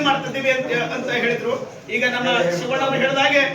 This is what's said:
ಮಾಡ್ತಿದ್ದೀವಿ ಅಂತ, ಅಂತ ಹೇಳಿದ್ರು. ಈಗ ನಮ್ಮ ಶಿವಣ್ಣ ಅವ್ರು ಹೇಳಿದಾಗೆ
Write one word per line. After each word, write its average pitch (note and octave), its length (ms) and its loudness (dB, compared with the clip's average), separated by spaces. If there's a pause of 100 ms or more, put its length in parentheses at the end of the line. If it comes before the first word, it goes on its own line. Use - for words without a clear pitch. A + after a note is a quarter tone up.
ಮಾಡ್ತಿದ್ದೀವಿ C4+ 460 0
ಅಂತ, A#3+ 420 -2
ಅಂತ B3 180 -4
ಹೇಳಿದ್ರು. A#3 420 0 (380)
ಈಗ A#3+ 140 0
ನಮ್ಮ B3 240 0 (300)
ಶಿವಣ್ಣ C4 240 -2
ಅವ್ರು C4+ 140 2
ಹೇಳಿದಾಗೆ C#4 460 2 (120)